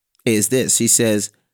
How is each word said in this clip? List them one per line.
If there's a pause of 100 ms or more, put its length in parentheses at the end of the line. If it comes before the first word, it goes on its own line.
(260)
is
this.
She
says, (220)